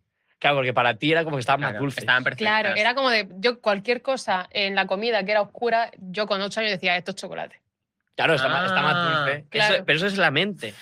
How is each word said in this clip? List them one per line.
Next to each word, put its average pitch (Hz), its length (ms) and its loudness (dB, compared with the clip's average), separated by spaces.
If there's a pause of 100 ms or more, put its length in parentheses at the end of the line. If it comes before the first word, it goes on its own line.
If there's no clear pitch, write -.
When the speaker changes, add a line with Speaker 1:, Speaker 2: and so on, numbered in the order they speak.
(380)
Speaker 1:
Claro, 143 200 2
porque 127 140 0
para 120 220 4
ti 147 160 -2
era 160 140 2
como 156 120 -4
que 131 40 -4
estaban 139 220 2
más - 80 -2
Speaker 2:
Claro, 104 120 -6
Speaker 1:
dulces. 139 220 -4
Speaker 2:
estaban 127 180 2
perfectas. 214 380 0
Speaker 3:
Claro, 208 160 0
era 220 180 2
como 262 160 2
de, 208 180 2 (100)
yo 240 220 0
cualquier 214 420 0
cosa 196 500 -2
en 196 240 -2
la 190 100 2
comida 202 380 0
que 196 80 -2
era 214 100 4
oscura, 226 560 -2
yo 196 300 -6
con 196 140 -2
ocho 202 180 -6
años 214 100 -2
decía, 180 260 0
"Esto 175 140 -8
es 190 60 -12
chocolate". 165 440 -12 (540)
Speaker 1:
Claro, 147 200 2
está 135 140 2
más, - 180 0
está 185 160 0
más 151 140 2
Speaker 2:
Ah. 160 280 0
Speaker 1:
dulce. 139 160 -2
Eso, 151 100 -18
Speaker 3:
Claro. 214 340 2
Speaker 1:
pero 147 120 2
eso 170 100 0
es 196 100 -2
la 170 140 4
mente. 156 380 -2 (140)